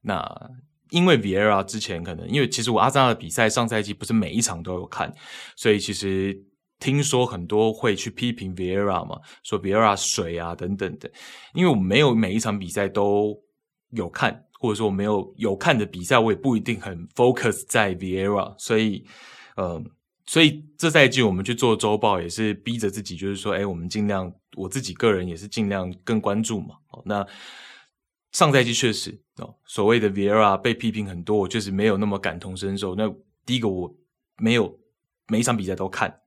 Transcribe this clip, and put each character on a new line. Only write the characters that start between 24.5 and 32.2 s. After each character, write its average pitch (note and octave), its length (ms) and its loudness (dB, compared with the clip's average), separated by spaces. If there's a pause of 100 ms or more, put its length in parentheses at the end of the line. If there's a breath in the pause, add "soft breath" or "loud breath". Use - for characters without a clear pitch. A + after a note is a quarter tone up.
我 F#2+ 100 -6
自 C3 140 -6
己 F#2 120 -8
个 A2 200 2
人 F2+ 120 -2
也 E2+ 120 -8
是 G2+ 100 -16
尽 G#2 220 -2
量 F#2+ 200 -4 (140)
更 A2 160 0
关 G#2 240 0
注 A2 160 -4
嘛。 - 160 -12 (160)
哦， - 140 -20
那 G2+ 200 -2 (1040 loud breath)
上 D#3+ 200 4
赛 C3 120 6
季 A#2 100 0
确 A#2 200 2
实， - 280 -8 (160)
哦， - 160 -14 (120)
所 G#2 200 0
谓 A#2 140 6
的 G#2+ 100 2
Vieira G2+ 480 4
被 A#2 160 0
批 A#2 160 -2
评 G#2 160 -4
很 F2+ 160 -10
多， G#2 160 0
我 G2 100 2
确 A2 120 -2
实 G2 100 -4
没 G2 160 0
有 G#2 120 4
那 G#2 100 0
么 G2 100 -2
感 F2 220 -4